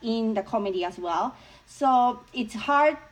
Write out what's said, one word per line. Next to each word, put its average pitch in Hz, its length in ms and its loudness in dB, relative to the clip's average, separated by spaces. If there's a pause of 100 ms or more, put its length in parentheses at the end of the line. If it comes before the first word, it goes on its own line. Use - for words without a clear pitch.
in 226 320 -2
the 202 100 -2
comedy 196 420 -4
as 175 120 -8
well. 175 380 -2 (300)
So 247 560 2 (120)
it's 233 200 -6
hard 285 440 2 (140)